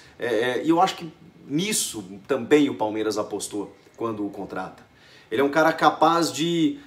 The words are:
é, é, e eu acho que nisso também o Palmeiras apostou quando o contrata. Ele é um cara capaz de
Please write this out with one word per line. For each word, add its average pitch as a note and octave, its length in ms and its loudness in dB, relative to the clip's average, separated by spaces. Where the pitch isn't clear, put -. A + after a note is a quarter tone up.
é, - 60 -6
é, A#2+ 400 -2
e D3+ 40 0
eu E3 120 4
acho F#3+ 160 2
que E3 120 -12
nisso D3 560 -4
também C#3 420 4
o B2 60 -4
Palmeiras G#2+ 420 -2
apostou G2+ 560 -6
quando A2 300 -6
o G2+ 40 -4
contrata. F#2 520 -10
Ele A#2 120 0
é - 20 4
um C#3+ 60 4
cara D#3 240 4
capaz D#3+ 580 4
de E3+ 560 0